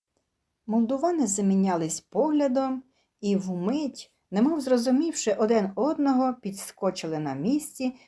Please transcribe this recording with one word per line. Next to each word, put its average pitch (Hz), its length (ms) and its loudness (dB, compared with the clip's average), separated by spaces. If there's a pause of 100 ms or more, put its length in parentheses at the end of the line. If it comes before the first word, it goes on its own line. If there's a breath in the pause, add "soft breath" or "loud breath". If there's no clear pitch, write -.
(680)
Молдувани 269 600 0
замінялись 190 760 0
поглядом 269 840 0 (380)
і 202 140 0
вмить, 190 760 -4 (200)
немов 277 300 2
зрозумівши 254 720 2
один 214 420 2
одного, 262 580 2
підскочили 185 840 -6
на 147 140 -4
місці, 254 600 -2 (120 loud breath)